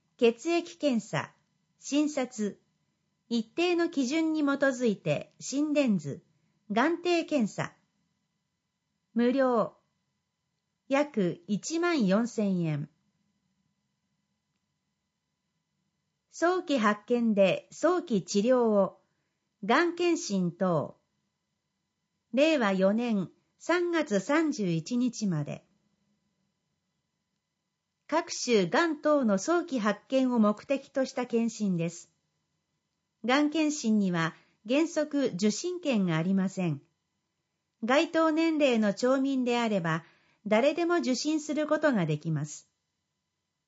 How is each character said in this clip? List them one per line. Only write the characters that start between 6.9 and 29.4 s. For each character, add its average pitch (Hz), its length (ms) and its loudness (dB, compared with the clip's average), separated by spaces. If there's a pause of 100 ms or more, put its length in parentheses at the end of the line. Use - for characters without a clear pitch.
底 339 280 0
検 254 220 0
査。 - 260 -8 (1400)
無 240 200 2
料。 254 400 0 (1120)
約 269 600 0
一 302 320 -4
万 339 280 0
四 226 220 2
千 196 320 -2
円。 151 280 -4 (3500)
早 349 320 0
期 277 160 0
発 208 280 0
見 233 260 0
で 190 380 2
早 339 300 0
期 226 220 -2
治 - 160 -2
療 240 280 2
を。 196 340 0 (640)
が 254 180 4
ん 339 120 0
検 349 220 0
診 185 360 -2
等。 170 440 -2 (1400)
令 302 240 4
和 208 140 2
四 190 220 2
年 220 360 -2 (300)
三 349 320 -2
月 302 300 0
三 302 320 0
十 202 180 -2
一 165 240 -2
日 240 320 -2
ま 151 160 -2
で。 - 220 -10 (2500)
各 339 240 -2
種 214 360 2
が 302 200 2
ん 302 140 -4
等 294 240 2
の 202 120 2
早 339 280 0